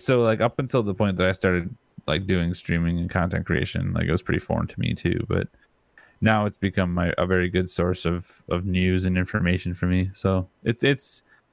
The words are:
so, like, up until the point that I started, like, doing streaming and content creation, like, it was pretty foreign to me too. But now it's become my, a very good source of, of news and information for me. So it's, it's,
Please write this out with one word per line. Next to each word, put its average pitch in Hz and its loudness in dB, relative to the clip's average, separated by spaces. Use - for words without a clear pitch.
so, 123 2
like, 110 2
up 123 0
until 131 0
the 101 -2
point 95 0
that 90 4
I 98 2
started, 90 0
like, 90 0
doing 87 2
streaming 85 0
and 87 -2
content 87 0
creation, 90 -2
like, 85 0
it - 0
was 87 0
pretty - -2
foreign 82 -2
to - -12
me 80 -2
too. 87 -2
But 92 -2
now 107 4
it's 101 -4
become 92 0
my, 87 0
a 87 0
very 90 2
good 92 0
source 90 -2
of, 87 -4
of 87 -2
news 92 2
and 90 0
information 90 0
for 90 -4
me. 92 2
So 95 0
it's, 117 -2
it's, - -2